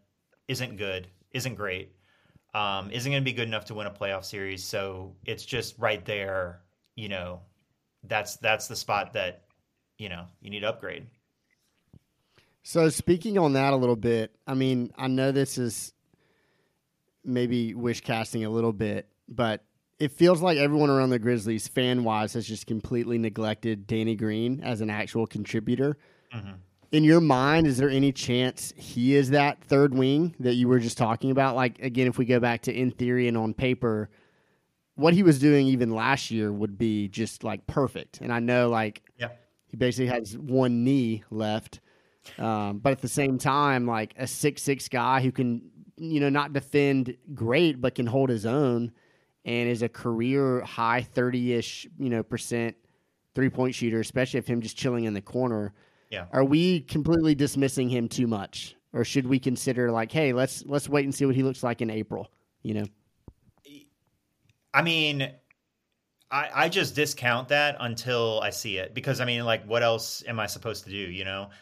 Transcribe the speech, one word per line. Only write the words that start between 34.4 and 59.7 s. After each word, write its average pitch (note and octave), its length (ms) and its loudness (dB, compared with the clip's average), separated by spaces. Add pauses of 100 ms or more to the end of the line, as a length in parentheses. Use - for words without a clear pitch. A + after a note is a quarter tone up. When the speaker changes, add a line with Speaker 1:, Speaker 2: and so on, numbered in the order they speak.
Speaker 2:
what D#3+ 180 6
he G3+ 80 6
was D#3 160 8
doing C#3+ 300 6
even A#2+ 260 2
last B2+ 360 0
year G#2+ 220 0
would G#2 240 -4
be G#2+ 320 0
just, G#2+ 340 -6
like, A2 240 -8
perfect. - 540 -4
And B2 100 -6
I A#2 100 -2
know, B2 280 4
like, A2 340 -2 (160)
Speaker 1:
Yeah. A#2 120 -8 (360)
Speaker 2:
He - 100 -14
basically B2 300 0
has A#2 320 -4
one B2+ 460 2
knee B2 460 2
left. G#2+ 500 -4 (580)
Um, G#2 400 -2
but C3+ 140 0
at C3 80 -4
the B2 80 -4
same C3+ 300 0
time, C3+ 480 2
like, A2 300 -2
a B2+ 100 -6
six - 360 -2
six C3+ 260 -2
guy B2+ 320 2
who C3 120 2
can, A#2+ 380 -4 (260)
you D#3+ 240 -2
know, C#3+ 80 4
not C#3+ 240 0
defend C3+ 640 2 (180)
great, B2+ 460 2
but B2+ 140 0
can B2 120 -2
hold C3 240 2
his A2 160 -2
own A#2+ 460 2 (520)
and A#2+ 240 -2
is A#2+ 140 -2
a A#2 60 0
career B2+ 760 0
high A#2 400 0
thirty-ish, B2 840 -2 (120)
you C3+ 120 -4
know, A2+ 120 0
percent A#2 540 -4 (580)
three-point B2+ 400 0
shooter, A2+ 260 0
especially B2 380 -2
if A2+ 80 -4
him A#2+ 140 -2
just A2 160 -10
chilling A#2+ 280 -2
in G#2+ 100 -2
the G2 60 -4
corner. A2 520 -2 (380)
Speaker 1:
Yeah. F#2 220 -8
Speaker 2:
Are C3 120 4
we E3 360 4
completely D#3 540 2
dismissing C3+ 540 0
him A#2+ 200 0
too B2 180 0
much? - 480 -6 (180)
Or A#2+ 120 0
should C3 220 0
we C3 120 2
consider, B2 520 0